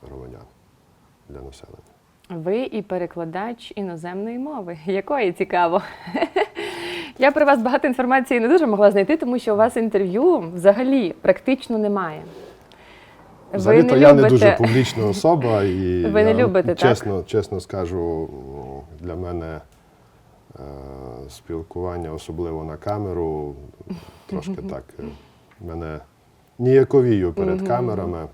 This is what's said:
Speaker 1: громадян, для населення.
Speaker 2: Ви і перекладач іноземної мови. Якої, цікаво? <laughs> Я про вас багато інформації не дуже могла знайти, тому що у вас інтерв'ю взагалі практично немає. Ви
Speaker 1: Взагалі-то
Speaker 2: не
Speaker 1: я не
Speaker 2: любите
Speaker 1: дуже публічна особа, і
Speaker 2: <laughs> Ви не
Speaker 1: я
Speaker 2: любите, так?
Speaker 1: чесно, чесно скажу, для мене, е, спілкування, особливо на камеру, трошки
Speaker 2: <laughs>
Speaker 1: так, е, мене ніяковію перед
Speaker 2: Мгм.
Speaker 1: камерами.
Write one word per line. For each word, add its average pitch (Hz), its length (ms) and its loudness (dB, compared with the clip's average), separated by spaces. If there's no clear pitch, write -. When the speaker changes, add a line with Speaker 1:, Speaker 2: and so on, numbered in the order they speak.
Speaker 1:
громадян, 62 340 -18
для 69 120 -18
населення. - 380 -20
Speaker 2:
Ви 180 320 -4
і 226 200 -8
перекладач 180 920 -8
іноземної 190 600 -10
мови. 233 480 -10
Якої, 196 460 -2
цікаво? 175 500 0
<laughs> 339 1040 -6
Я 269 140 4
про 302 140 2
вас 277 160 4
багато 262 260 0
інформації 254 520 0
не 226 80 0
дуже 320 180 4
могла 208 240 6
знайти, 196 260 2
тому 254 220 -2
що 226 160 -2
у - 20 -2
вас 220 200 2
інтерв'ю 226 640 2
взагалі 202 760 0
практично 233 640 -2
немає. 190 440 -4
Ви - 60 -4
Speaker 1:
Взагалі-то 185 360 6
Speaker 2:
не 131 60 6
Speaker 1:
я 143 120 10
не 143 60 8
Speaker 2:
любите 135 120 6
Speaker 1:
дуже 113 280 8
публічна 117 480 2
особа, 113 560 2
і 92 420 0
Speaker 2:
<laughs> 82 80 0
Ви 214 120 4
не 220 60 4
Speaker 1:
я - 40 4
Speaker 2:
любите, 190 340 2
так? 175 100 -2
Speaker 1:
чесно, 104 440 0
чесно 101 380 -4
скажу, 85 680 -6
для 85 160 -10
мене, 85 440 -8
е, - 40 -20
спілкування, 85 840 -10
особливо 80 520 -8
на 78 120 -12
камеру, 85 800 -6
трошки 185 360 -10
Speaker 2:
<laughs> 190 80 -10
Speaker 1:
так, 139 140 -12
е, - 20 -12
мене 82 400 -10
ніяковію 123 720 4
перед - 240 -2
Speaker 2:
Мгм. 95 100 -6
Speaker 1:
камерами. 90 520 -4